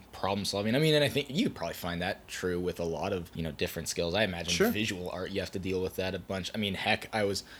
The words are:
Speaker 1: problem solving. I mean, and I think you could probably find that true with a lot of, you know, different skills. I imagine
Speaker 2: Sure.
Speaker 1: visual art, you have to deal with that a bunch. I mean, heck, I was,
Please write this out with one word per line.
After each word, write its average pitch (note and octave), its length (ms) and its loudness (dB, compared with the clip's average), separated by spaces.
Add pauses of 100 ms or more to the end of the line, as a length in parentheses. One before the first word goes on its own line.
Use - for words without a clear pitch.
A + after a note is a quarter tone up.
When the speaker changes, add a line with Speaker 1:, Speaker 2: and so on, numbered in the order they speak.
(120)
Speaker 1:
problem G2 340 0
solving. G#2 300 0
I C#3 40 6
mean, D#3 160 6
and D3 80 6
I C3+ 60 4
think C3+ 200 -2
you E3+ 160 2
could - 100 -2
probably E2+ 200 -4
find F2 260 -4
that F#2 260 -4
true F2+ 320 -2
with F2 200 -2
a E2+ 60 0
lot E2 280 0
of, F2 200 -4
you E2+ 100 -4
know, D#2+ 80 -2
different E2 380 -2
skills. E2+ 260 0
I G#2+ 80 4
imagine F2 300 0
Speaker 2:
Sure. F#3 180 6
Speaker 1:
visual G2+ 400 0
art, F2+ 200 -4
you F#2+ 80 0
have F#2 120 -4
to G2 80 -4
deal F#2 220 0
with F#2 140 -2
that F#2 180 0
a F#2 60 -2
bunch. F#2 340 -4
I - 40 -4
mean, G2+ 180 0
heck, - 380 2
I G#2+ 100 2
was, G2+ 200 0 (160)